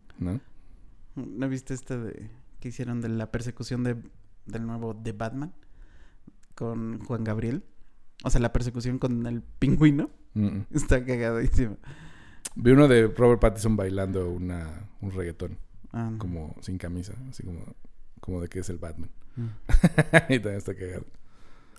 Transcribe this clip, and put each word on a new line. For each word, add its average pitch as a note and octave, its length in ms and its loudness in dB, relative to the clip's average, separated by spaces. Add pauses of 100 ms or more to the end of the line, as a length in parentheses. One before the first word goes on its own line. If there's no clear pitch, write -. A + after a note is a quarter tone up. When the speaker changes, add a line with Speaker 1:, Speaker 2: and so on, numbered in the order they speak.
(180)
Speaker 1:
¿no? F2+ 220 -4 (760)
Speaker 2:
¿No B2+ 340 -6
viste C3 260 -6
esta B2+ 220 -8
de, A2 340 -10 (300)
que B2+ 80 -8
hicieron A#2+ 320 -6
de A#2 80 -4
la A2+ 220 -4
persecución A#2+ 540 -6
de, B2 120 -2 (500)
del A2+ 200 -8
nuevo A2+ 300 -6
The A2 160 -8
Batman? A#2+ 420 -6 (1000)
Con A2+ 500 -6
Juan A2+ 200 -4
Gabriel. A2+ 380 -2 (600)
O B2+ 60 0
sea, B2 100 6
la A#2 120 2
persecución B2 460 0
con A#2+ 280 0
el A#2+ 160 -4
pingüino. D3+ 680 4 (240)
Speaker 1:
Mm-mm. G2+ 360 0
Speaker 2:
Está C3+ 340 4
cagadísimo. A#2+ 720 4 (760)
Speaker 1:
Vi A#2+ 180 6
uno C#3+ 160 12
de A2+ 200 8
Robert A#2+ 320 6
Pattinson G#2+ 360 4
bailando F#2+ 540 0
una, F2 580 -6 (120)
un G2 100 -4
reggaetón. F2 480 -6 (340)
Speaker 2:
Ah, A2+ 200 -4
no. A2 60 -6
Speaker 1:
Como E2+ 420 -8
sin F#2 180 -8
camisa. F2 360 -8 (160)
Así - 120 -10
como, E2+ 180 -8 (600)
como F2+ 220 -4
de F2 60 -4
que - 120 -8
es - 80 -4
el F2 100 -6
Batman. E2 320 -6 (260)
Speaker 2:
Mm. A#2 100 -4
Speaker 1:
<laughs> - 840 6
Y C3 100 4
también G2+ 180 -2
está G2 180 -4
cagado. F#2 320 -8 (720)